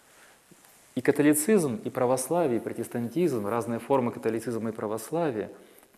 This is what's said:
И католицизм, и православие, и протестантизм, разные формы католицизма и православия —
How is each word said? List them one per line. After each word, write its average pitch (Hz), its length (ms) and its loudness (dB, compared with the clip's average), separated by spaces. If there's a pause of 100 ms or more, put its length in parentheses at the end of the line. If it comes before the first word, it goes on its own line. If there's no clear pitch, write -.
(1000)
И - 20 -2
католицизм, 147 840 4
и 123 40 -6
православие, 127 680 2
и - 20 -4
протестантизм, 117 880 -2
разные 117 320 -2
формы 123 320 2
католицизма 113 600 -2
и - 20 -6
православия — 110 760 -4 (480)